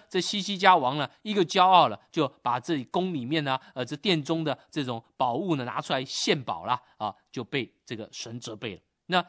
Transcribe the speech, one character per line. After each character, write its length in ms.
这 100
西 220
西 160
家 180
王 220
呢， 120
一 140
个 100
骄 240
傲 200
了， 120
就 160
把 160
这 260
宫 280
里 120
面 200
呢， 140
呃， 100
这 120
殿 260
中 200
的 160
这 120
种 200
宝 180
物 220
呢， 80
拿 140
出 140
来 120
献 380
宝 220
了 160
啊， 180
就 140
被 260
这 100
个 160
神 300
责 160
备 180
了。 60
那 220